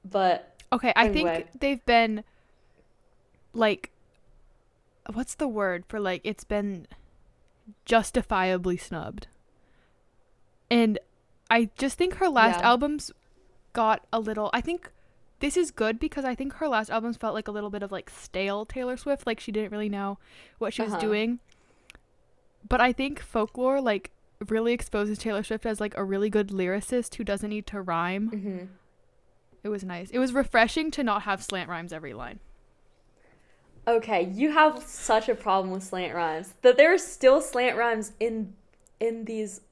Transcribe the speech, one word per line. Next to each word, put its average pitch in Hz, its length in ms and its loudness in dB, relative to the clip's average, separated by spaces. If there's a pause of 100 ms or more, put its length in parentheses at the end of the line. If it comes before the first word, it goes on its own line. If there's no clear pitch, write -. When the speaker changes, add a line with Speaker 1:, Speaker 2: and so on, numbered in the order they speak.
Speaker 1:
But 185 580 0 (120)
Speaker 2:
Okay, 233 220 2
I 233 120 6
Speaker 1:
anyway. 175 280 2 (120)
Speaker 2:
think - 120 -20
they've 277 260 0
been, 226 380 4 (1300)
like, 220 380 0 (1200)
what's 233 220 -6
the 294 120 -2
word 190 400 -2
for, 214 120 -8
like, 185 260 -2
it's 208 180 -6
been 202 420 -4 (1000)
justifiably 185 920 2
snubbed. - 500 -10 (1400)
And 226 300 4 (500)
I 233 280 4
just 269 200 -2
think 359 180 0
her 381 140 2
last 226 300 6
Speaker 1:
Yeah. 214 80 4
Speaker 2:
albums 277 440 2 (600)
got 220 400 2
a 226 60 0
little, 214 340 -4
I 247 80 0
think 339 300 -6 (480)
this 285 160 -2
is 349 160 0
good 226 280 -2
because 294 260 -4
I 247 100 -2
think 269 200 -8
her 311 120 -4
last 220 220 0
albums 226 260 -4
felt 220 180 -4
like 214 140 -6
a 214 40 -8
little 208 180 -8
bit 208 120 -8
of, 196 100 -8
like, - 180 -10
stale 202 560 -6
Taylor 254 320 -6
Swift, 277 280 -4
like, 226 140 -2
she - 120 -10
didn't 214 200 -4
really 214 180 -4
know 202 300 -6 (380)
what 226 160 -4
she - 80 -6
was 214 100 -2
Speaker 1:
Uh-huh. 175 100 -2
Speaker 2:
doing. 214 380 0 (1300)
But 247 140 4
I 247 100 6
think 269 280 -4
Folklore, 254 640 -2
like, 214 300 -2 (360)
really 226 260 0
exposes 208 440 -2
Taylor 214 260 -4
Swift 220 220 -6
as, 220 140 -4
like, 208 180 -4
a 196 60 -4
really 196 260 0
good 202 200 2
lyricist 196 680 -2
who 240 80 -8
doesn't 202 260 -4
need 214 180 -6
to 202 140 -10
rhyme. 185 500 -2
Speaker 1:
Mm-hmm. 190 340 -8 (1000)
Speaker 2:
It 208 60 -6
was 202 140 -6
nice. 180 280 -10
It 247 80 0
was 254 140 2
refreshing 269 580 2
to 294 120 -4
not 208 200 0
have 196 200 -4
slant 175 260 -6
rhymes 175 220 -6
every 156 220 -12
line. 123 260 -12 (1500)
Speaker 1:
Okay, 226 420 2
you 254 220 0
have 311 320 6
such - 460 0
a 220 60 2
problem 190 380 0
with 190 100 -6
slant 185 320 -6
rhymes. 165 460 -4
That 247 160 8
there 320 160 10
are 381 40 4
still 269 440 4
slant 247 360 0
rhymes 226 420 0
in, 220 340 -4 (460)
in 226 260 -4
these 214 360 -6 (100)